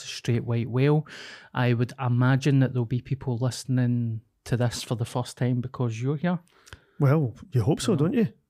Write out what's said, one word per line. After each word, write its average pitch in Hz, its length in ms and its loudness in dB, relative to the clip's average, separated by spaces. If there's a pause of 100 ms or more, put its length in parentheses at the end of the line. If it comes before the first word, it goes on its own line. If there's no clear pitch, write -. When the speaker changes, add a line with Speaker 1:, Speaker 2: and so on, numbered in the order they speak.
Speaker 1:
is - 80 -14
Straight - 340 -2
White 117 240 -2
Whale. 143 380 2 (480)
I 123 180 2
would 120 260 0
imagine 131 640 4
that 131 140 2
there'll 123 100 0
be 120 160 -2
people 127 380 -4
listening 120 800 0 (240)
to 120 140 -2
this 120 240 -2
for - 140 -4
the 113 100 -4
first - 320 -8
time 123 240 0
because 120 400 -4
you're 139 140 -2
here. 175 240 -2 (580)
Speaker 2:
Well, 139 340 2 (200)
you 123 100 2
hope 127 180 2
so, - 120 0
Speaker 1:
You 175 40 4
know? 139 80 2
Speaker 2:
don't 202 100 0
you? 220 140 2 (220)